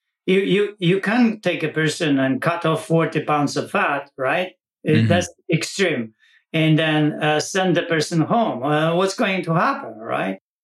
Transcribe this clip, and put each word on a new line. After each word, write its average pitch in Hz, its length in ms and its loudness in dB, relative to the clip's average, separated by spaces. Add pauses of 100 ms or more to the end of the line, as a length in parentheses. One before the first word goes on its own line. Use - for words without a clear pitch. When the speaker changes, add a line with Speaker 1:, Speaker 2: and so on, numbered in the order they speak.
(260)
Speaker 1:
You, 190 140 2
you, 202 400 0
you 190 220 2
can't 226 420 2
take 170 200 -2
a 151 60 -2
person 156 480 0
and 131 240 0
cut 170 240 -2
off 156 220 -2
forty 165 360 0
pounds 147 340 0
of - 140 -4
fat, 156 460 -2
right? 156 360 -2 (300)
It, - 140 2
Speaker 2:
Mm-hmm. 113 100 4
Speaker 1:
that's 175 260 0 (180)
extreme. 151 600 -2 (400)
And 160 260 4
then, 151 420 0
uh, 151 200 0
send 185 340 0
the 170 80 2
person 165 380 0
home. 208 420 0
Uh, 156 320 0
what's 190 200 0
going 190 280 -2
to 165 100 -2
happen, 247 440 -2
right? 185 420 -6 (240)